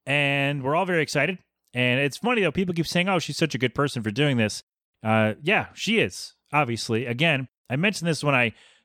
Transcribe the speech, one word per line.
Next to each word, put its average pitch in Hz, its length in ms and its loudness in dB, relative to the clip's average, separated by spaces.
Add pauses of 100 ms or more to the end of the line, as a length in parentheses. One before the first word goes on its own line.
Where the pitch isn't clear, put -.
and 139 560 0
we're 135 120 0
all 185 120 0
very 175 160 0
excited. 151 380 -2 (340)
And 123 260 2
it's 139 160 0
funny, 233 240 0
though, 170 120 2
people 180 220 -2
keep 165 120 -2
saying, 175 200 0
"Oh, 190 120 2
she's 147 180 -4
such 156 180 0
a 123 40 -4
good 120 160 0
person 139 280 -2
for 107 80 -2
doing 131 280 2
this." 107 240 0 (400)
Uh, 110 400 4
yeah, 156 320 0
she 220 240 -2
is, - 340 -4 (180)
obviously. 120 540 0
Again, 135 440 0 (200)
I 127 80 -2
mentioned 170 320 -2
this 156 160 -2
when 143 100 2
I 120 200 2 (300)